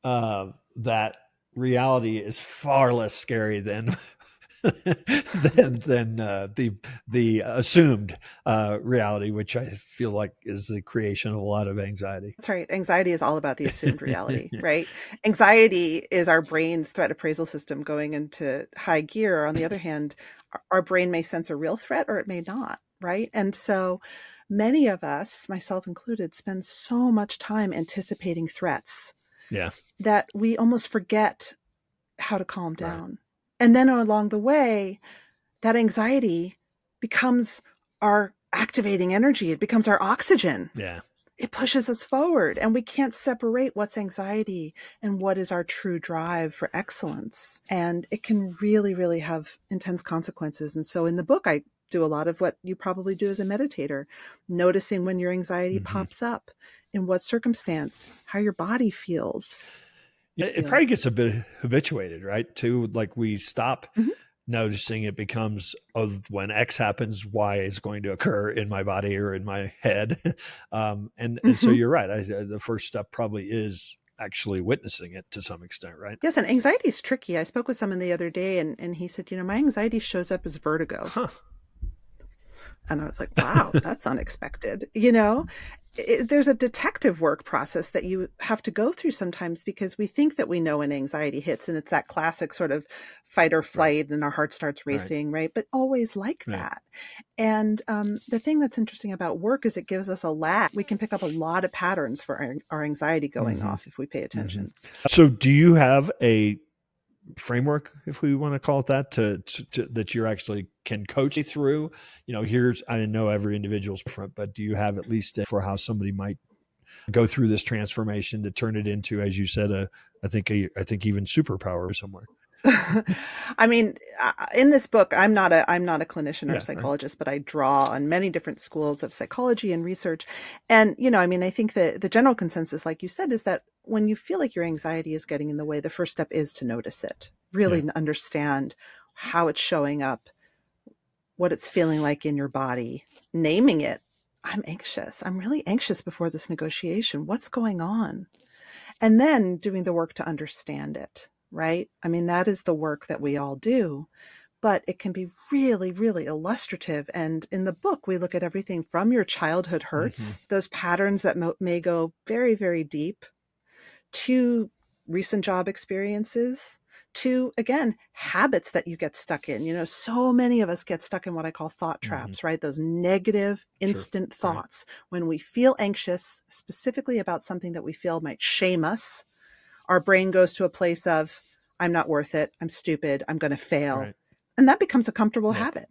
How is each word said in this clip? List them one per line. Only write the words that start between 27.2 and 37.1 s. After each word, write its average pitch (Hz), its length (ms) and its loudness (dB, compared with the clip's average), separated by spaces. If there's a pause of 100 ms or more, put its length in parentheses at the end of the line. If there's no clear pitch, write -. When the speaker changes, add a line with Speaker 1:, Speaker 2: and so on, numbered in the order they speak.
Speaker 2:
time 214 340 -2
anticipating 165 720 -6
threats - 680 -6 (360)
Speaker 1:
Yeah. 90 200 -2 (280)
Speaker 2:
that 208 360 2
we 226 240 0
almost 226 300 2
forget 214 680 0 (640)
how - 200 -4
to 180 60 -4
calm 170 280 -8
Speaker 1:
Right. 160 60 -10
Speaker 2:
down. 170 400 -8 (400)
And 233 180 10
then 262 120 10
along 214 420 4
the 214 100 -2
way, 220 580 2 (640)
that 226 140 4
anxiety 220 840 2 (420)
becomes 247 640 0 (400)